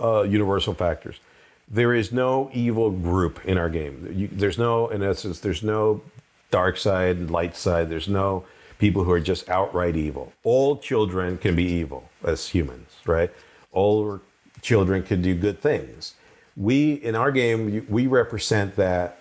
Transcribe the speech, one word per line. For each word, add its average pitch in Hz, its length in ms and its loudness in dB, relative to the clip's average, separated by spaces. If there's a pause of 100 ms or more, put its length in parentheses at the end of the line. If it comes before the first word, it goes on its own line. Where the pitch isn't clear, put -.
uh, 113 220 2
universal 98 520 2
factors. - 460 -4 (480)
There 120 260 2
is 110 180 0
no 131 400 0
evil 113 380 0
group 90 540 -2
in 92 140 2
our 85 100 0
game. 78 440 -8
You, 98 180 -4
there's 98 280 -2
no, 117 300 0
in 104 140 -4
essence, 98 380 -4
there's 92 220 -4
no 107 380 0 (500)
dark 92 280 2
side, 90 520 0
light 85 260 -2
side. 85 340 0
There's 80 180 -6
no 98 360 -2 (340)
people 95 260 4
who 90 60 2
are 87 100 4
just 85 300 -2
outright 90 460 0
evil. 73 360 -6 (120)
All 135 340 2
children 92 580 -2
can 90 180 0
be 87 100 2
evil 82 440 -4 (160)
as 80 240 -2
humans, 67 420 -2 (140)
right? 85 260 2 (420)
All 104 480 0 (420)
children 95 400 4
can 92 180 0
do 90 140 2
good 98 260 -2
things. - 540 -4 (420)
We, 139 380 2
in 117 200 -4
our 123 160 2
game, 113 580 0
we 117 180 2
represent 110 680 0
that, 90 440 0